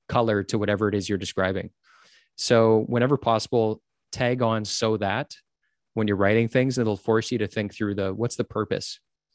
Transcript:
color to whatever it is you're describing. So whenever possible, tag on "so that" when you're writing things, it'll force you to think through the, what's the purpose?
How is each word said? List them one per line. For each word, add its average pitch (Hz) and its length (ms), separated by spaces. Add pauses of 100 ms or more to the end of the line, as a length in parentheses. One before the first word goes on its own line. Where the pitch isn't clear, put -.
color 113 380
to 110 140
whatever 104 320
it 104 40
is 98 140
you're 101 80
describing. 95 540 (680)
So 113 520
whenever 123 280
possible, 110 640 (320)
tag 123 300
on 110 240
"so 110 320
that" 104 360 (600)
when 110 140
you're 101 100
writing 110 300
things, 127 280
it'll 110 220
force 113 340
you 120 60
to 104 80
think 101 280
through 104 200
the, 98 180
what's 113 240
the 117 80
purpose? - 560 (340)